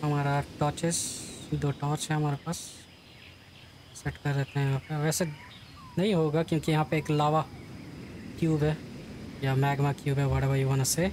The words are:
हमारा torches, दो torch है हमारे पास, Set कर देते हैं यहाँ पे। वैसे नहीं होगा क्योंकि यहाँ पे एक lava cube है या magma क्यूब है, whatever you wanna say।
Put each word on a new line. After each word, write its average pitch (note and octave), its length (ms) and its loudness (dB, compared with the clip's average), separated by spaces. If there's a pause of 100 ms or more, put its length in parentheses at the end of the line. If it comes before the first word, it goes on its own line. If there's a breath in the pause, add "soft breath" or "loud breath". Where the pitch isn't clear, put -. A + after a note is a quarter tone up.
हमारा C#3+ 380 2 (180)
torches, D#3 400 0 (540)
दो C#3+ 180 0
torch D3 380 -2
है D#3 60 2
हमारे D3 300 2
पास, E3+ 100 -4 (1400)
Set - 220 -6
कर C#3+ 160 -2
देते C#3 260 0
हैं C#3 80 2
यहाँ C3+ 120 2
पे। D3+ 240 -2
वैसे D#3+ 220 2
नहीं - 880 -4
होगा D#3+ 300 4
क्योंकि D#3+ 280 2
यहाँ D#3 200 4
पे D#3+ 60 2
एक D3+ 140 -2
lava D3+ 340 4 (960)
cube D#3 240 4
है D3+ 140 2 (680)
या C3+ 120 2
magma C#3 380 4
क्यूब C#3 260 0
है, C#3 60 4
whatever C3+ 300 2
you C3+ 180 2
wanna C3+ 220 2
say। F3+ 180 2